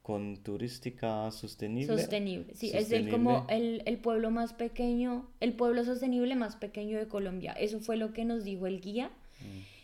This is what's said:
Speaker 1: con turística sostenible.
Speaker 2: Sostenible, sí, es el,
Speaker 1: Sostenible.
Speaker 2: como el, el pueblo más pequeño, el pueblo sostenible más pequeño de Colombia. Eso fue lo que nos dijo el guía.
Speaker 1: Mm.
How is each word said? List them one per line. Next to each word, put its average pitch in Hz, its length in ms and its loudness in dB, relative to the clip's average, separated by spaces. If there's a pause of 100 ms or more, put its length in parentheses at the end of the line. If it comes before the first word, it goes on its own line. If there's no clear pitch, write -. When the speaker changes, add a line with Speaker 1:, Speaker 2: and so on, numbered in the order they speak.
Speaker 1:
con 101 420 -2
turística 110 880 -2
sostenible. 117 680 -2
Speaker 2:
Sostenible, 202 580 -2
sí, 233 120 -4
es - 80 -2
el, 208 60 4
Speaker 1:
Sostenible. 220 300 2
Speaker 2:
como 240 380 4
el, 233 360 2
el 233 120 0
pueblo 226 340 2
más 233 220 0
pequeño, 240 760 0 (100)
el 233 140 4
pueblo 240 300 4
sostenible 247 520 2
más 220 220 0
pequeño 208 420 -4
de 214 80 -2
Colombia. 196 460 -4
Eso 208 260 0
fue 220 180 0
lo 220 160 0
que 226 120 -2
nos 233 180 0
dijo 190 240 -2
el 185 140 -2
guía. 208 260 -2 (340)
Speaker 1:
Mm. 98 180 -10 (240)